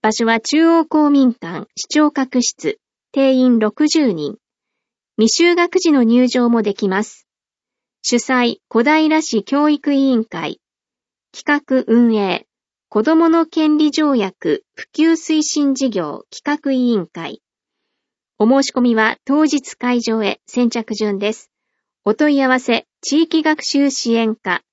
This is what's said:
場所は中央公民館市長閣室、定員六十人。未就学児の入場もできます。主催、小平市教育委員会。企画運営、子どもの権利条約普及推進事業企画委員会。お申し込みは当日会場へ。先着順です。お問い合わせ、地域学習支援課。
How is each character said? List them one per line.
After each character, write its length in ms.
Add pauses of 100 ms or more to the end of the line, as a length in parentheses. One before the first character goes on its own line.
場 120
所 120
は 140
中 260
央 200
公 240
民 240
館 420
市 140
長 180
閣 340
室、 380 (320)
定 220
員 260
六 300
十 240
人。 240 (800)
未 340
就 60
学 200
児 140
の 120
入 240
場 200
も 140
で 120
き 140
ま 160
す。 240 (760)
主 140
催、 440 (100)
小 140
平 380
市 220
教 260
育 240
委 60
員 240
会。 380 (760)
企 300
画 180
運 300
営、 320 (400)
子 160
ど 140
も 100
の 180
権 320
利 140
条 240
約 480 (100)
普 220
及 160
推 320
進 320
事 140
業 420
企 320
画 80
委 220
員 120
会。 360 (960)
お 100
申 160
し 80
込 80
み 160
は 300
当 180
日 320
会 240
場 240
へ。 240
先 220
着 260
順 240
で 140
す。 180 (540)
お 80
問 240
い 40
合 60
わ 140
せ、 260 (140)
地 220
域 200
学 220
習 240
支 240
援 200
課。 400